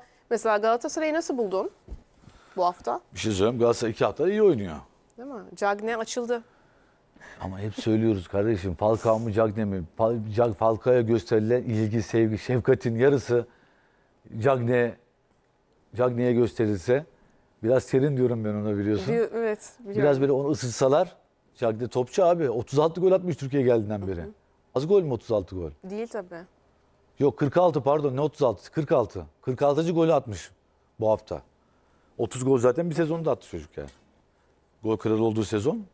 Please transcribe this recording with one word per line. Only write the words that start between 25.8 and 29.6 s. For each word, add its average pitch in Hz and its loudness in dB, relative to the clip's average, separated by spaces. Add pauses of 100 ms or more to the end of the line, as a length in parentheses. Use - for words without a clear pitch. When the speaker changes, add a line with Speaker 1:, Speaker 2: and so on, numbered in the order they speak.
Speaker 1:
Değil 208 -10
tabii. 180 -12 (800)
Speaker 2:
Yok, 139 2
kırk 143 0
altı, 165 4
pardon, 139 0
ne 135 -2
otuz 151 -2
altı? 117 0
Kırk 156 -2
altı. 104 0 (160)
Kırk 127 -4